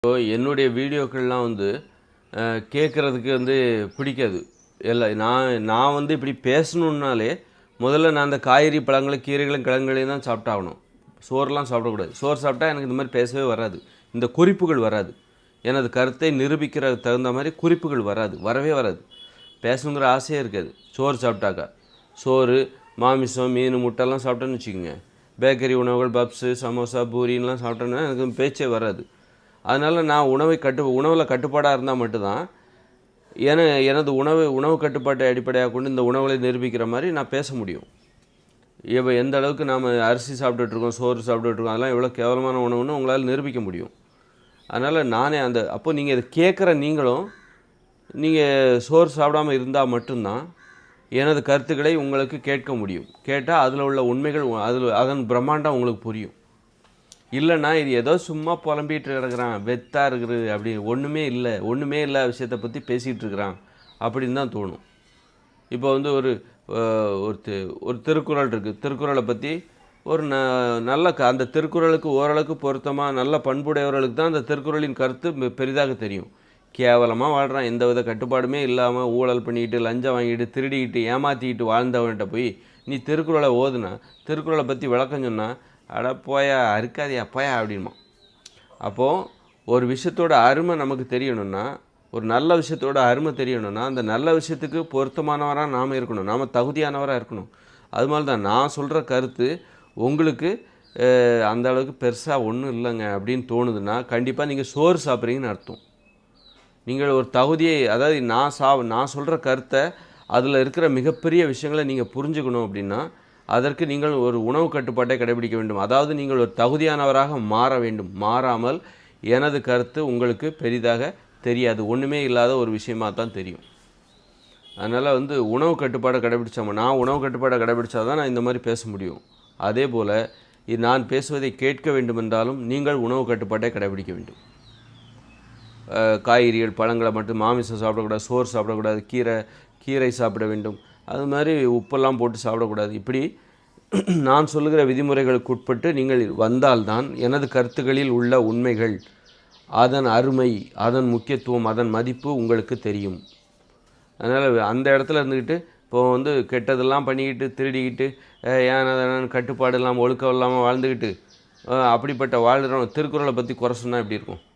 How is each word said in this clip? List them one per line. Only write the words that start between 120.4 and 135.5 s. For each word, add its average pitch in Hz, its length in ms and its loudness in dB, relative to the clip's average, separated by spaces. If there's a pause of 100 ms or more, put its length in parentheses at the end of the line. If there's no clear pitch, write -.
பெரிதாக 120 600 -2 (280)
தெரியாது. 117 460 0
ஒண்ணுமே 139 360 -2
இல்லாத 123 320 4
ஒரு 117 160 0
விஷயமா 110 380 -4
தான் 113 220 -6
தெரியும். 92 280 -10 (1160)
அதனால 120 380 0
வந்து 131 360 0
உணவு 151 260 2
கட்டுப்பாடை 127 440 -2
கடைபிடிச்சோமா, 117 540 -4
நான் 120 220 0
உணவு 131 260 0
கட்டுப்பாடை 127 380 0
கடைபிடிச்சா 117 460 0
தான் 135 100 -2
நான் 147 120 -2
இந்த 120 140 -2
மாதிரி 123 220 -2
பேச 117 260 -4
முடியும். 95 320 -10 (360)
அதே 110 300 0
போல 110 440 0 (360)
இ-, 113 100 -2
நான் 117 300 2
பேசுவதை 135 480 -4
கேட்க 135 360 -2
வேண்டுமென்றாலும் 117 760 0
நீங்கள் 143 300 -2
உணவு 123 300 0
கட்டுப்பாட்டை 110 440 -2
கடைபிடிக்க 98 440 -6
வேண்டும். - 420 -16 (1400)